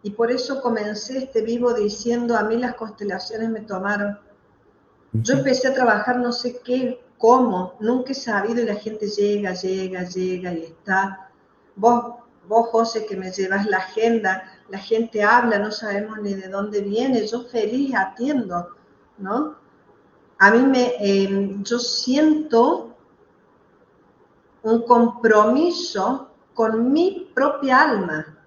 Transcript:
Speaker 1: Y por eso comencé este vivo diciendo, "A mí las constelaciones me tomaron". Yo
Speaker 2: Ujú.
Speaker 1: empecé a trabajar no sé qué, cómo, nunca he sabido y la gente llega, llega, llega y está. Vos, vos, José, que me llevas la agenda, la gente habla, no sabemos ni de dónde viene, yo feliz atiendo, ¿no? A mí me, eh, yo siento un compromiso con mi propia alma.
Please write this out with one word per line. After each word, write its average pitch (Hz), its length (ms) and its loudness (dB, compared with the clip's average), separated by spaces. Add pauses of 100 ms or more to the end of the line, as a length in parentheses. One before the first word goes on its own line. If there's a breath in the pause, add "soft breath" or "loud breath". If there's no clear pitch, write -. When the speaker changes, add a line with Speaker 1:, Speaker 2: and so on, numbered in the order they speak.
Speaker 1:
Y 208 100 -10
por 233 200 0
eso 262 300 -4
comencé 214 560 -4
este 254 240 -2
vivo 233 320 0
diciendo, 233 640 -2
"A 208 60 0
mí 220 140 -2
las 240 180 -4
constelaciones 220 760 -8
me 214 120 -6
tomaron". 202 560 -4 (1040)
Yo 254 100 0
Speaker 2:
Ujú. 277 40 2
Speaker 1:
empecé 262 320 0
a 262 40 -2
trabajar 247 460 2
no 240 120 -2
sé - 320 -8
qué, 247 380 -4 (160)
cómo, 220 640 4
nunca 254 320 -2
he 262 40 -4
sabido 226 460 -2
y 226 40 0
la 208 100 -2
gente 214 320 -8
llega, 202 460 -2
llega, 185 500 -6
llega 180 500 -4
y 165 120 -8
está. 190 640 -4 (460)
Vos, 233 400 2 (320)
vos, 226 220 2
José, 226 360 0
que 196 100 -8
me 185 160 -8
llevas 196 360 -2
la 190 100 0
agenda, 208 680 0 (260 loud breath)
la 196 100 -10
gente 220 440 -2
habla, 226 360 4
no 214 120 -2
sabemos 208 500 -6
ni 202 120 -4
de 190 160 -10
dónde 202 320 -4
viene, 220 440 0
yo 233 200 -6
feliz 247 500 -2
atiendo, 196 720 -2 (500)
¿no? 220 380 -4 (840)
A 202 120 10
mí 233 140 6
me, 254 340 4
eh, 196 640 2
yo 240 160 -2
siento 285 1160 2 (1700)
un 226 180 2
compromiso 233 1500 2 (260)
con 226 360 0
mi 359 440 0
propia 269 460 2
alma. 185 640 -2